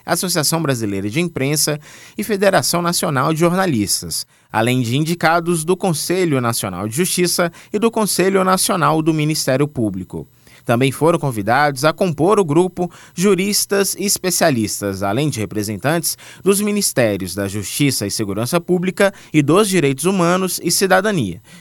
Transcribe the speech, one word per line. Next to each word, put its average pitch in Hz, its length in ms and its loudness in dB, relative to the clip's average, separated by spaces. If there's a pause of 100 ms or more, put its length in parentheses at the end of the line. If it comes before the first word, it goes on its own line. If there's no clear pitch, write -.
Associação 170 560 -2
Brasileira 107 480 -2
de 123 100 -2
Imprensa 151 600 -2 (360)
e 214 80 -6
Federação 190 600 0
Nacional 160 500 0
de 156 60 -2
Jornalistas, 165 880 0 (240)
além 123 320 2
de 117 120 -2
indicados 165 720 0
do 180 100 2
Conselho 175 640 0
Nacional 107 480 -2
de 110 80 -8
Justiça 175 560 0 (220)
e 214 60 -2
do 226 100 2
Conselho 190 540 0
Nacional 180 580 2
do 160 140 2
Ministério 147 520 0
Público. 92 600 -4 (360)
Também 123 280 2
foram 160 260 2
convidados 131 680 0
a 156 80 2
compor 190 480 2
o - 20 0
grupo 175 480 0 (240)
juristas 196 840 0
e 185 60 -6
especialistas, 117 1000 0
além 113 280 0
de 113 100 -4
representantes 107 800 -4 (260)
dos 190 160 2
Ministérios 120 760 0
da 98 140 -2
Justiça 107 580 -2
e 98 60 -4
Segurança 113 480 -4
Pública 185 540 0 (200)
e 151 80 4
dos 175 280 4
Direitos 143 340 2
Humanos 180 580 0
e 165 80 -2
Cidadania, 185 720 2 (200)